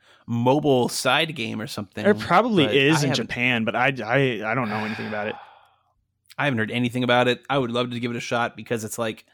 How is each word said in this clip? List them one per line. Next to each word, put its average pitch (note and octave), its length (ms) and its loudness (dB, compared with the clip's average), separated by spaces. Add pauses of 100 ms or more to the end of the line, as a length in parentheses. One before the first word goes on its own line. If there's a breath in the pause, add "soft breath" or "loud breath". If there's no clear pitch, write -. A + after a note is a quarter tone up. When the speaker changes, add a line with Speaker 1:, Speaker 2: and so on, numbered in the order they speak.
(260 soft breath)
Speaker 1:
mobile B2+ 640 4
side D3 460 0
game A2 260 -6
or A#2 60 -8
something, - 360 -10
Speaker 2:
There G3+ 100 6
probably G#3 520 2
Speaker 1:
but B2+ 80 2
Speaker 2:
is C#3+ 220 4
Speaker 1:
I C#3+ 80 2
Speaker 2:
in C3+ 60 2
Speaker 1:
haven't - 40 0 (140)
Speaker 2:
Japan, A#2+ 360 0
but A2 120 -2
I, C3 160 2 (120)
I, A#2 460 0
I A#2 40 -2
don't B2 140 -2
know G#2+ 160 -4
anything A2 220 -8
about G#2+ 220 -6
it. - 120 -8
Speaker 1:
<sighs> - 40 -20 (920 loud breath)
I C#3+ 100 -2
haven't C3 120 0
heard G#2+ 140 -2
anything B2 320 -2
about B2 240 4
it. B2 200 0
I C#3+ 80 0
would B2 140 0
love B2 220 -2
to A#2+ 80 -6
give A#2+ 100 -4
it A#2 60 -6
a A#2 40 -8
shot A#2 360 -4
because A2+ 260 -6
it's A2 160 -8
like, A2+ 360 -6